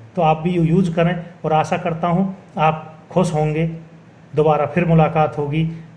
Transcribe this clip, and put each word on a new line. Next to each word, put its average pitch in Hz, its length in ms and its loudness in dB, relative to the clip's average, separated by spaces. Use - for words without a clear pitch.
तो 180 60 -2
आप 160 160 4
भी 175 200 -4
यूज़ 170 380 2
करें 175 300 0
और 156 80 0
आशा 156 240 0
करता 170 300 -4
हूँ 190 300 0
आप 156 540 -2
खुश 160 220 0
होंगे। 156 340 0
दोबारा 151 300 2
फिर 175 200 0
मुलाकात 156 520 2
होगी 151 320 -2